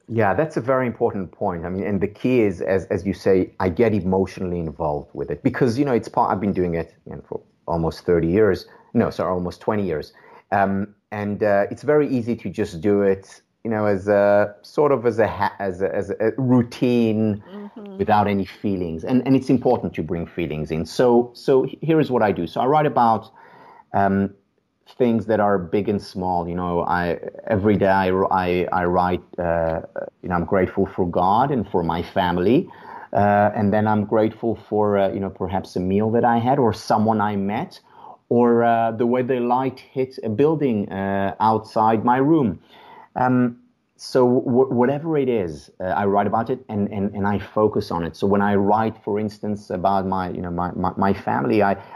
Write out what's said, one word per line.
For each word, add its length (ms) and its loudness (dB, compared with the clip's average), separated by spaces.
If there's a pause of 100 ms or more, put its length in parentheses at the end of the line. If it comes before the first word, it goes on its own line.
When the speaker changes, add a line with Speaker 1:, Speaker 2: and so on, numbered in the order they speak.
Speaker 1:
Yeah, 260 2
that's 240 0
a 40 -4
very 260 2
important 440 -2
point. 340 -4
I 40 -6
mean, 140 -4
and 180 -2
the 60 0
key 340 0
is, 200 0
as, 240 0
as 200 -4
you 80 0
say, 460 2
I 100 0
get 240 2
emotionally 640 -2
involved 540 -6
with 160 -8
it 140 -8
because, 340 0
you 80 2
know, 80 0
it's 160 -2
part, 220 0
I've 100 -2
been 120 0
doing 200 -2
it, 220 -6 (100)
you 100 -14
know, 140 -14
for 100 -10 (280)
almost 380 -4
thirty 220 2
years. 400 2 (280)
No, 160 2
sorry, 200 -2
almost 300 -6
twenty 240 -2
years. 280 -6 (380)
Um, 420 0 (180)
and, 300 -4
uh, 300 2
it's 100 -14
very 260 2
easy 280 -2
to 120 -10
just 320 -6
do 220 2
it, 400 -2 (220)
you 80 -4
know, 160 0
as 200 0
a 540 4
sort 300 2
of 160 2
as 100 -2
a 100 4
ha-, 300 -4
as 240 -6
a, 140 -2
as 160 -4
a 260 0
routine 1040 2 (100)
Speaker 2:
Mm-hmm. 460 -16
Speaker 1:
without 300 2
any 180 0
feelings. 580 -6
And, 220 0
and 100 4
it's 140 0
important 460 2
to 80 -4
bring 240 -4
feelings 420 -6
in. 160 -4
So, 480 2
so 320 2
h-, 160 -10
here 180 2
is 120 0
what 100 2
I 100 2
do. 140 -2
So 160 -4
I 60 0
write 180 2
about, 460 2 (640)
um, 420 2 (600)
things 280 2
that 140 2
are 180 4
big 320 -2
and 100 0
small. 480 -4
You 80 -6
know, 260 -2
I, 380 -2 (280)
every 280 2
day 120 2
I, 220 2
I, 640 0
I 140 -2
write, 380 0 (160)
uh, 420 -2 (400)
you 80 -10
know, 60 -2
I'm 100 0
grateful 400 0
for 220 -2
God 420 2
and 180 -2
for 140 -2
my 220 -2
family. 640 0 (420)
Uh, 440 4
and 180 0
then 140 2
I'm 180 0
grateful 500 0
for, 440 0
uh, 120 2
you 80 -4
know, 120 -4
perhaps 440 -6
a 40 -4
meal 320 0
that 140 2
I 120 4
had 220 0
or 140 2
someone 480 0
I 160 -2
met, 420 -6 (500)
or, 340 4
uh, 280 2
the 140 -2
way 160 0
the 180 -2
light 400 -2
hit 440 -8
a 60 -6
building, 640 0
uh, 480 -2
outside 640 2
my 140 2
room. 420 2 (560)
Um, 440 0 (360)
so 460 2
w-, 320 2
whatever 440 0
it 120 0
is, 400 -4 (100)
uh, 40 -10
I 220 -2
write 200 2
about 240 -2
it 180 -6
and, 240 -4
and, 220 -4
and 140 -2
I 100 0
focus 540 0
on 120 -4
it. 120 -8
So 100 -4
when 160 2
I 140 2
write, 480 2
for 160 -4
instance, 500 -6
about 380 0
my, 220 -2
you 120 -8
know, 80 -6
my, 220 -4
my, 260 -2
my 160 2
family, 480 0
I, 160 2 (180)